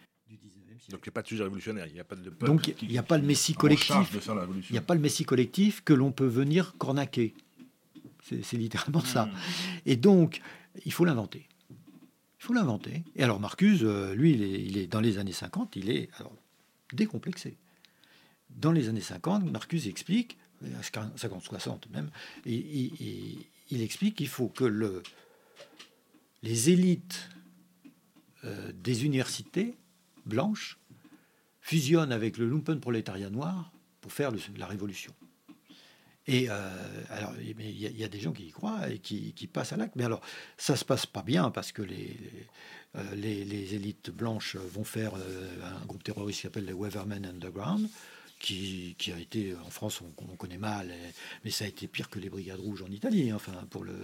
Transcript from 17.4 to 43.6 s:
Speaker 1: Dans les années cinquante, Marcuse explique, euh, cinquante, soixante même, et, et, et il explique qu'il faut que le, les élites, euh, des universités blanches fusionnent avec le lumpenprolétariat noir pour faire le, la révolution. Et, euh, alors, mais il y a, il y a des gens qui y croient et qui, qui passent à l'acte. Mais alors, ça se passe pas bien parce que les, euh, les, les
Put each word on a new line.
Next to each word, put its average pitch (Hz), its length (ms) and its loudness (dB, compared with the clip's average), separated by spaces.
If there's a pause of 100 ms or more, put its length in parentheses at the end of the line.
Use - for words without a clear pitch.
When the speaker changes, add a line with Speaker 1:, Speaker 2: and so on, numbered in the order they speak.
Speaker 1:
Dans 127 220 2
les 147 160 4
années 110 140 -2
cinquante, 170 440 -2
Marcuse 147 420 -2
explique, 208 500 -2 (260)
euh, 131 40 -10 (480)
cinquante, 95 280 -6
soixante - 460 -8
même, 147 220 -6 (340)
et, 117 80 -2
et, 143 480 -4
et 104 360 -8 (340)
il 123 100 0
explique 196 340 0
qu'il 143 120 -2
faut 127 200 -2
que - 160 -2
le, 104 380 2 (1400)
les 113 260 2
élites, 180 600 4 (1120)
euh, 101 300 -10
des 117 320 -2
universités 151 720 0 (500)
blanches 170 520 -2 (840)
fusionnent 156 500 4
avec 110 260 0
le 117 100 2
lumpenprolétariat 120 800 -2
noir 160 440 -4 (280)
pour 104 120 -16
faire 143 180 0
le, 101 80 -4 (180)
la 92 100 -8
révolution. 98 460 -8 (1120)
Et, 127 240 4
euh, 101 200 -6 (400)
alors, 104 240 -8 (240)
mais 107 120 -10
il 101 80 -10
y 104 100 -6
a, - 20 -8
il 117 80 -12
y 107 80 -6
a - 20 -6
des 98 120 -10
gens 143 120 -4
qui 110 120 -8
y 80 80 -16
croient 214 380 -4
et - 100 -6
qui, - 340 -8
qui - 140 -12
passent - 260 -6
à - 40 -4
l'acte. 214 200 -6
Mais 123 80 0
alors, 113 160 -2 (360)
ça 139 200 2
se - 80 -6
passe 131 200 0
pas - 160 -8
bien 127 300 2
parce - 220 -8
que - 80 -8
les, 98 340 -10 (800)
euh, 98 200 -8
les, 104 280 -4
les 98 320 -6